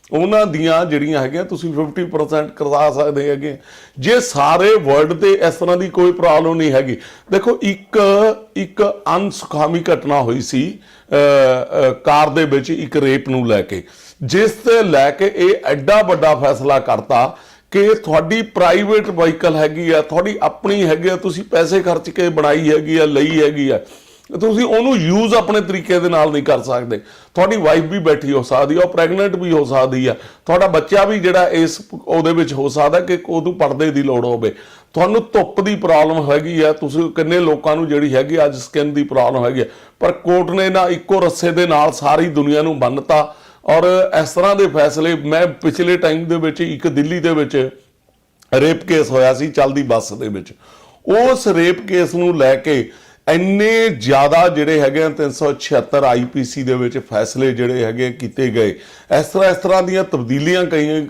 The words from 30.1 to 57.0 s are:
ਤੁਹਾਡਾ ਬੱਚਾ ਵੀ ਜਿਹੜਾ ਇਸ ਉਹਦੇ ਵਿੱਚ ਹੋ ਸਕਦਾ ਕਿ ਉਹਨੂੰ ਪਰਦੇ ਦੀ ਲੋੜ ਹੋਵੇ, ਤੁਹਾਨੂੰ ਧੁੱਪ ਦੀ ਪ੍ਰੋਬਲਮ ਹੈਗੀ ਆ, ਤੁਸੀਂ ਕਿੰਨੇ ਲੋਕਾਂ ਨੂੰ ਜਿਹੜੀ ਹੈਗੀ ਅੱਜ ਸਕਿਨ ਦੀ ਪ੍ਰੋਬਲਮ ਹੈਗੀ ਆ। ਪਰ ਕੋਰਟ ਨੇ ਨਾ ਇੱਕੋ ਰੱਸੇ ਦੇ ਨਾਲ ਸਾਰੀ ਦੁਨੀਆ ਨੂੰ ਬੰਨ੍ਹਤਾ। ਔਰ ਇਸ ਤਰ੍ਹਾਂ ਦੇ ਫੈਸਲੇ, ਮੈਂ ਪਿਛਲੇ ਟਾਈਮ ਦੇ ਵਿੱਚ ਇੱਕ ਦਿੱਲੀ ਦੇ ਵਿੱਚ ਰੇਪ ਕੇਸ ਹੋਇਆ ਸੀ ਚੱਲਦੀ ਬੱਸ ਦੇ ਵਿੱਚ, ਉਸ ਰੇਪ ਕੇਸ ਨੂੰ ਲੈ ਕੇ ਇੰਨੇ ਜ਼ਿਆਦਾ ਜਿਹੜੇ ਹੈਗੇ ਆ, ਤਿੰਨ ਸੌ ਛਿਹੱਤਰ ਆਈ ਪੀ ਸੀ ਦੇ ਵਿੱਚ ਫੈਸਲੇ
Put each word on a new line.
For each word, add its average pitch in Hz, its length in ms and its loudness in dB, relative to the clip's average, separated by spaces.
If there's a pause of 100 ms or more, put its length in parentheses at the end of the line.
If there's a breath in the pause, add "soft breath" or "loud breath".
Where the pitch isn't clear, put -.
ਤੁਹਾਡਾ 180 220 2
ਬੱਚਾ 196 380 2
ਵੀ 214 140 -2
ਜਿਹੜਾ 180 280 2
ਇਸ 165 340 0 (260)
ਉਹਦੇ 165 260 0
ਵਿੱਚ 160 200 0
ਹੋ 135 160 -2
ਸਕਦਾ 147 300 2
ਕਿ 180 180 -2 (120)
ਉਹਨੂੰ 165 240 -2
ਪਰਦੇ 156 380 0
ਦੀ 139 120 0
ਲੋੜ 123 220 0
ਹੋਵੇ, 117 280 -2 (400 loud breath)
ਤੁਹਾਨੂੰ 202 280 0 (120)
ਧੁੱਪ - 280 0
ਦੀ 202 140 -2
ਪ੍ਰੋਬਲਮ 160 560 2
ਹੈਗੀ 156 300 0
ਆ, 156 120 4
ਤੁਸੀਂ 156 360 -4
ਕਿੰਨੇ 165 300 0
ਲੋਕਾਂ 156 360 0
ਨੂੰ 165 120 -2
ਜਿਹੜੀ 147 280 0
ਹੈਗੀ 147 300 2
ਅੱਜ 135 100 -2
ਸਕਿਨ 147 380 -4
ਦੀ 143 100 0
ਪ੍ਰੋਬਲਮ 127 420 0
ਹੈਗੀ 127 160 -2
ਆ। 107 40 0 (340 loud breath)
ਪਰ 175 120 0
ਕੋਰਟ 175 400 0
ਨੇ 190 180 0
ਨਾ 185 180 2
ਇੱਕੋ 180 320 -2
ਰੱਸੇ 175 320 0
ਦੇ 175 160 0
ਨਾਲ 151 240 2
ਸਾਰੀ 151 360 0
ਦੁਨੀਆ 147 340 0
ਨੂੰ 156 180 -2
ਬੰਨ੍ਹਤਾ। 143 560 0 (300 loud breath)
ਔਰ 180 460 2 (120)
ਇਸ 139 60 -6
ਤਰ੍ਹਾਂ 190 260 0
ਦੇ 196 120 2
ਫੈਸਲੇ, 156 480 0
ਮੈਂ 156 320 0
ਪਿਛਲੇ 170 500 0
ਟਾਈਮ 170 280 0
ਦੇ 165 100 -2
ਵਿੱਚ 160 260 -4
ਇੱਕ 160 260 -4
ਦਿੱਲੀ 151 320 -2
ਦੇ 165 140 0
ਵਿੱਚ 143 360 0 (840)
ਰੇਪ 160 300 2
ਕੇਸ 160 280 0
ਹੋਇਆ 131 220 4
ਸੀ 143 180 -4
ਚੱਲਦੀ 139 320 0
ਬੱਸ 113 300 -2
ਦੇ 110 140 -10
ਵਿੱਚ, 98 240 -10 (540 soft breath)
ਉਸ 247 420 2
ਰੇਪ 175 400 0
ਕੇਸ 180 280 0
ਨੂੰ 175 220 0
ਲੈ 135 180 4
ਕੇ 135 360 -2 (420 loud breath)
ਇੰਨੇ 208 560 2
ਜ਼ਿਆਦਾ 139 580 2
ਜਿਹੜੇ 151 320 0
ਹੈਗੇ 143 240 0
ਆ, 160 60 0
ਤਿੰਨ 147 220 -4
ਸੌ 143 280 -2
ਛਿਹੱਤਰ 139 440 0
ਆਈ 123 220 2
ਪੀ 131 180 -6
ਸੀ 135 200 -8
ਦੇ 127 100 -2
ਵਿੱਚ 123 240 -4
ਫੈਸਲੇ 123 540 -2